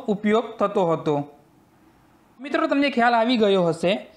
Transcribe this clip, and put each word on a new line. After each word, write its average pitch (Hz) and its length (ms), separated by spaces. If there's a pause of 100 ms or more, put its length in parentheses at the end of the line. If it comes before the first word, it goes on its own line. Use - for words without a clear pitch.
ઉપયોગ 214 380 (120)
થતો 202 340
હતો. 156 240 (1200)
મિત્રો, 311 280
તમને 285 240
ખ્યાલ 240 240
આવી 226 280
ગયો 196 240
હશે 165 240 (260)